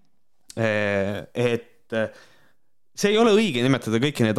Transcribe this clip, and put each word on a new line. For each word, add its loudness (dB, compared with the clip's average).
eh, -2
et, -4
eh, -2
see 0
ei 2
ole 4
õige 2
nimetada 0
kõiki 0
neid 0